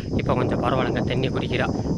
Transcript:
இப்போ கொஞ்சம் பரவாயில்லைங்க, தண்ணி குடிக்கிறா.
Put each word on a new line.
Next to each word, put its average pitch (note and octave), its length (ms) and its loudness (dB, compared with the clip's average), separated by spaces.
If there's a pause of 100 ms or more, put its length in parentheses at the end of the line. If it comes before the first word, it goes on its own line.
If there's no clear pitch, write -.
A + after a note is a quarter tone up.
(160)
இப்போ B2 180 2
கொஞ்சம் A#2+ 280 0
பரவாயில்லைங்க, A#2+ 420 0
தண்ணி B2 240 0
குடிக்கிறா. B2 400 0 (300)